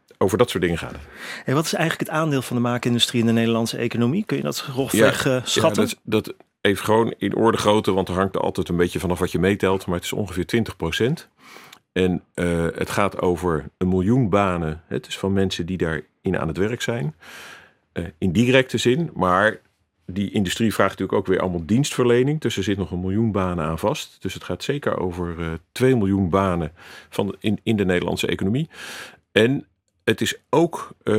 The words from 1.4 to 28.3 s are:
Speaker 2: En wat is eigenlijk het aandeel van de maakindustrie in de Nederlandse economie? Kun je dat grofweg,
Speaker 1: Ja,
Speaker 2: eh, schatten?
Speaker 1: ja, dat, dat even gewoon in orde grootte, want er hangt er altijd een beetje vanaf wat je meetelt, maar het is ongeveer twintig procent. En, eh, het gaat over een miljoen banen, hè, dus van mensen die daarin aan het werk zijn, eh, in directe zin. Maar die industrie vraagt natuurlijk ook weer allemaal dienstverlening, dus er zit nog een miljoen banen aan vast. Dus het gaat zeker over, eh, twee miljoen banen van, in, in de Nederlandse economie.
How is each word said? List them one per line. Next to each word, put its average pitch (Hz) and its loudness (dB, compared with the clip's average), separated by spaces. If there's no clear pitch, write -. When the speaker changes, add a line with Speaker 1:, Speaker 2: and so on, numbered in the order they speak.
Speaker 2:
En 131 0
wat 160 2
is - -6
eigenlijk 165 -2
het 156 -2
aandeel 147 0
van 123 -6
de 120 0
maakindustrie 120 0
in 113 4
de 113 4
Nederlandse 113 0
economie? 120 0
Kun 139 -2
je 139 -4
dat 143 -4
grofweg, 120 2
Speaker 1:
Ja, 131 2
Speaker 2:
eh, 127 -2
schatten? - 2
Speaker 1:
ja, - -2
dat, 110 -2
dat - -14
even 101 0
gewoon 110 2
in 98 -2
orde 110 4
grootte, 104 4
want 95 2
er 92 -4
hangt 95 0
er 85 0
altijd 92 -2
een 87 0
beetje 87 2
vanaf 87 -2
wat 90 0
je 85 -2
meetelt, 95 2
maar 90 -2
het 87 -4
is - -6
ongeveer 90 -4
twintig - -2
procent. 110 -2
En, 92 0
eh, 85 0
het - -6
gaat 101 0
over 87 0
een 92 0
miljoen 95 2
banen, 85 0
hè, - -4
dus - -12
van 98 -2
mensen 95 0
die 90 -6
daarin 85 -2
aan 82 -2
het 78 -4
werk 107 -2
zijn, 135 -4
eh, 87 -8
in 95 0
directe 123 4
zin. 143 2
Maar 92 2
die 92 -4
industrie 104 0
vraagt 98 2
natuurlijk - -2
ook 101 -2
weer 95 2
allemaal 87 -2
dienstverlening, 127 2
dus 117 -2
er 98 -2
zit 98 0
nog 95 -4
een 87 -4
miljoen 101 0
banen 90 -2
aan 80 -4
vast. - -4
Dus 92 -6
het - -14
gaat - -8
zeker 139 -2
over, 85 -4
eh, 85 -4
twee 131 2
miljoen 98 2
banen 87 0
van, 104 -4
in, 104 -2
in 110 0
de 101 2
Nederlandse 87 0
economie. 107 -2